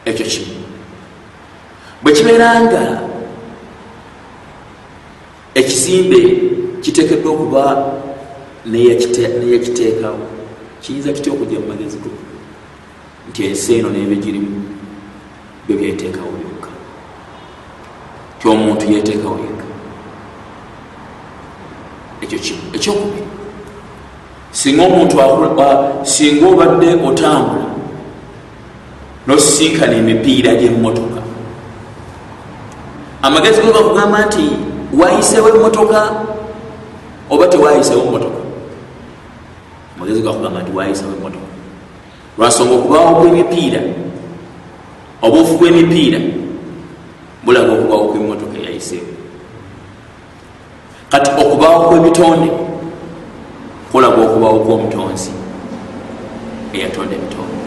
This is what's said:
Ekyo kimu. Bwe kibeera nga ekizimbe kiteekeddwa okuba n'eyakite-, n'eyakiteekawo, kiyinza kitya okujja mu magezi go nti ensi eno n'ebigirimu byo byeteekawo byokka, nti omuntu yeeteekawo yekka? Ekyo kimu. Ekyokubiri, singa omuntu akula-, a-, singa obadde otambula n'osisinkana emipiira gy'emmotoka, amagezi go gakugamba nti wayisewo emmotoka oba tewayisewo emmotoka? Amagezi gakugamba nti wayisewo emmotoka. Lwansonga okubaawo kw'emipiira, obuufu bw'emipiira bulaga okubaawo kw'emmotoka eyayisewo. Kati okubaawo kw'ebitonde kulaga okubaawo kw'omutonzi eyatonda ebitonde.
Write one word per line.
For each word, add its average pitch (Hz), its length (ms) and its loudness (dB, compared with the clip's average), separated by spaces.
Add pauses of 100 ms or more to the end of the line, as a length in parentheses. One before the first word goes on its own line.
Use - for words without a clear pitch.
Ekyo 110 220 -4
kimu. 92 280 -8 (1500)
Bwe 147 100 6
kibeera 233 480 6
nga 226 400 2 (2500)
ekizimbe - 640 2 (600)
kiteekeddwa 156 520 0
okuba 135 300 0 (1040)
n'eyakite-, 120 720 2
n'eyakiteekawo, 117 840 0 (580)
kiyinza 143 320 -6
kitya - 200 -4
okujja 110 260 -4
mu 107 80 -8
magezi 104 320 -10
go - 120 -12 (1160)
nti - 180 -6
ensi 98 280 -2
eno 107 160 0
n'ebigirimu 101 720 -4 (1040)
byo 104 100 -2
byeteekawo 95 640 -6
byokka, - 320 -14 (1700)
nti 117 100 0
omuntu 107 440 2
yeeteekawo 104 500 -2
yekka? - 240 -10 (2500)
Ekyo - 160 -8
kimu. - 240 -8 (100)
Ekyokubiri, 202 540 -4 (1200)
singa 151 360 2
omuntu 160 340 4
akula-, 135 380 4
a-, 139 480 2
singa 147 400 4
obadde 170 480 6
otambula 143 720 0 (1600)
n'osisinkana 147 680 2
emipiira 113 580 2
gy'emmotoka, 113 640 0 (2000)
amagezi 165 380 4
go 220 120 4
gakugamba 208 540 2
nti 185 240 0 (440)
wayisewo 214 540 4
emmotoka 220 520 4 (1300)
oba - 160 4
tewayisewo - 580 4
emmotoka? - 360 -4 (1600)
Amagezi 107 260 -4
gakugamba 92 400 -6
nti 90 100 -8
wayisewo 95 400 -4
emmotoka. 92 320 -12 (920)
Lwansonga 120 360 4
okubaawo 165 460 4
kw'emipiira, 170 600 2 (1400)
obuufu 160 360 4
bw'emipiira 170 600 4 (1200)
bulaga 120 280 4
okubaawo 107 360 2
kw'emmotoka 104 500 -6
eyayisewo. 90 520 -10 (2000)
Kati 139 200 2
okubaawo 151 580 4
kw'ebitonde 165 600 4 (1400)
kulaga 120 300 4
okubaawo 110 420 2
kw'omutonzi 110 680 -4 (1400)
eyatonda - 420 -6
ebitonde. - 520 -10